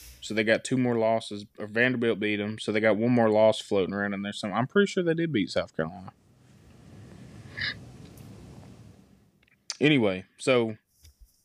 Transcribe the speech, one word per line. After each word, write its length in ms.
So 140
they 80
got 200
two 140
more 200
losses. 480
Or 80
Vanderbilt 540
beat 200
'em, 200
so 120
they 80
got 180
one 140
more 180
loss 300
floating 360
around 180
in 80
there. 120
So 180
I'm 160
pretty 200
sure 160
they 120
did 180
beat 160
South 260
Carolina. 380
Anyway, 460
so 400